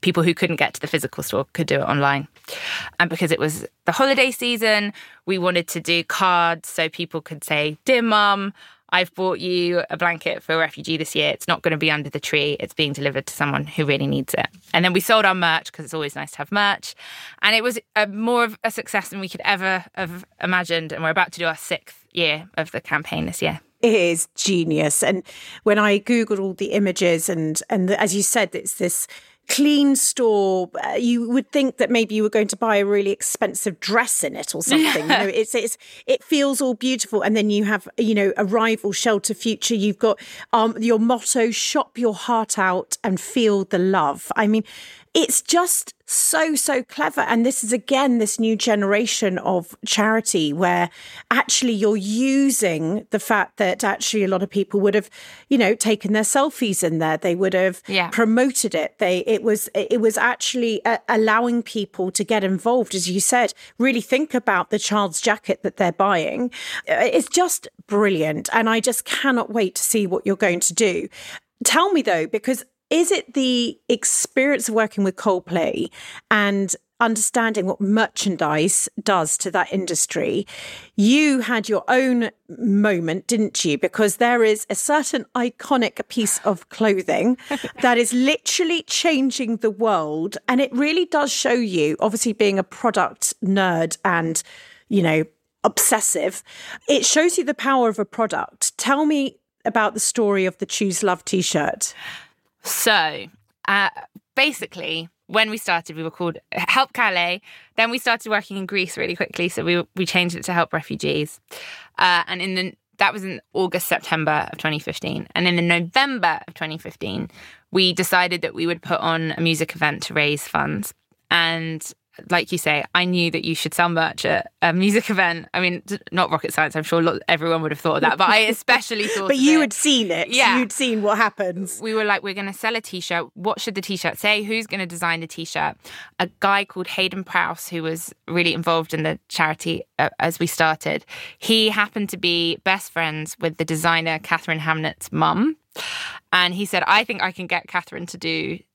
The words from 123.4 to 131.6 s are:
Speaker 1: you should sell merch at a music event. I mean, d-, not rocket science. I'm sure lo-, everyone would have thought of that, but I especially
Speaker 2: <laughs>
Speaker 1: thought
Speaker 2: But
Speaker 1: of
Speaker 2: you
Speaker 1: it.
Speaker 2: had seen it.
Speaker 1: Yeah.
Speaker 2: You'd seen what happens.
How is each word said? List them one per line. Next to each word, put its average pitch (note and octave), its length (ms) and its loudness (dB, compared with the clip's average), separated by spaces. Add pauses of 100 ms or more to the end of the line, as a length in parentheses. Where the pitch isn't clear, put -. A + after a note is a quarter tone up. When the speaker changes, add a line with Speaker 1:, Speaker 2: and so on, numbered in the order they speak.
Speaker 1:
you D#3+ 120 -2
should - 180 -6
sell F3 140 2
merch E3 360 -2
at - 280 -2 (100)
a E3+ 100 4
music G3+ 380 2
event. F3 420 0
I D#3+ 60 -4
mean, F3+ 260 -2
d-, G3+ 140 -8 (140)
not F3+ 180 0
rocket D#3 240 -4
science. D#3 220 -2
I'm D#3 80 -4
sure E3 180 2
lo-, E3 240 0
everyone E3 360 2
would D#3 100 -4
have D3 80 -8
thought D#3 160 0
of C#3+ 60 0
that, D#3 160 4
but F#3 100 4
I G#3 140 4
especially A3 640 0
Speaker 2:
<laughs> - 0 -
Speaker 1:
thought G3+ 180 -2
Speaker 2:
But C#4 80 2
Speaker 1:
of C4 80 2
Speaker 2:
you D#4 160 6
Speaker 1:
it. D#4 40 4
Speaker 2:
had A3+ 100 -2
seen A#3+ 400 2
it. E3 160 -2
Speaker 1:
Yeah. B3 320 4
Speaker 2:
You'd A3+ 100 -2
seen A#3 320 -2
what G#3 160 2
happens. F#3+ 640 -2